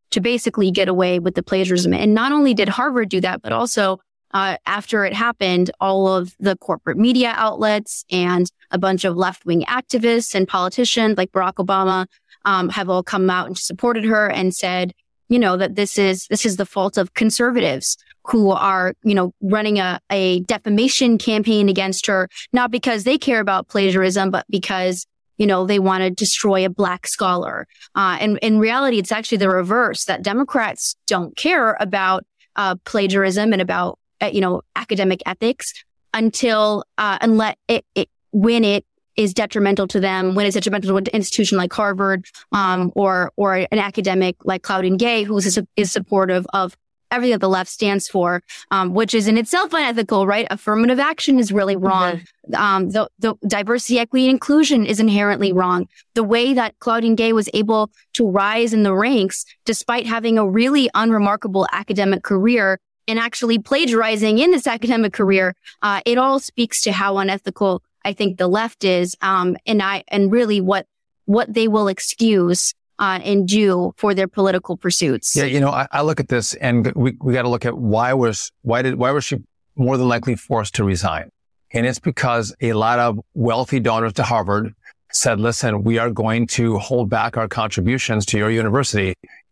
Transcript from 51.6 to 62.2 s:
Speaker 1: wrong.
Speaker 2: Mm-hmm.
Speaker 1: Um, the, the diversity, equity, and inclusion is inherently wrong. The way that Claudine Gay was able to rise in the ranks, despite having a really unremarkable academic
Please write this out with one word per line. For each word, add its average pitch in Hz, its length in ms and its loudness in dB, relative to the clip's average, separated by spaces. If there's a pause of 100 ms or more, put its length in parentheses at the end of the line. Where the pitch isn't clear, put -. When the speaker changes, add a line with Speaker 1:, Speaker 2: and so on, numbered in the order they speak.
Speaker 1:
wrong. 185 460 0 (260)
Speaker 2:
Mm-hmm. - 60 -8
Speaker 1:
Um, 190 340 0
the, 202 180 -2 (120)
the 220 160 -2 (120)
diversity, 220 520 0
equity, 254 260 0
and 262 80 4
inclusion 277 540 2
is 208 120 -2
inherently 202 540 2
wrong. 180 360 0 (260)
The 226 100 2
way 233 300 2
that 233 240 -2
Claudine 226 360 0
Gay 226 200 2
was 214 180 0
able 214 380 0 (240)
to 220 160 2
rise 214 420 0
in 220 100 4
the 196 120 2
ranks, 208 500 0 (220)
despite 233 400 -4
having 226 320 0
a 208 100 2
really 247 460 2
unremarkable 208 760 0
academic 196 520 -2